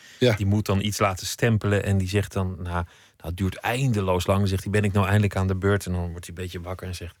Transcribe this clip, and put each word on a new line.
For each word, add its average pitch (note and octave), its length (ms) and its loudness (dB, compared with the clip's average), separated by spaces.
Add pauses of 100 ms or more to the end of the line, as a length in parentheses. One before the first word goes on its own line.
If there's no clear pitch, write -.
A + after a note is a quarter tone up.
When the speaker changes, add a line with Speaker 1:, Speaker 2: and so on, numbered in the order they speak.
(200)
Speaker 1:
Ja. A#2+ 160 4
Speaker 2:
Die G2+ 100 -2
moet G2+ 200 2
dan G2 160 2
iets G#2 180 -2
laten G2 280 0
stempelen G#2 560 2
en G2 140 2
die F#2 120 0
zegt G2 240 0
dan, F#2+ 140 -2
"Nou, F2+ 160 -8
nou, F2 220 -4 (320)
het E2 200 -8
duurt F#2+ 180 -2
eindeloos G#2 720 0
lang." G2 120 4
Dan G2+ 80 2
zegt F#2 160 -2
hij, G2+ 80 -6
"Ben G#2 120 2
ik G2 100 0
nou G2 120 4
eindelijk G2+ 300 2
aan F#2+ 120 0
de F#2+ 80 0
beurt?" G2 300 2
En F2+ 60 -4
dan F2 180 -4
wordt E2+ 160 -10
hij E2+ 100 -16
een F#2 80 -10
beetje F2 180 -8
wakker F2+ 260 -10
en F2+ 80 -8
zegt, E2+ 240 -12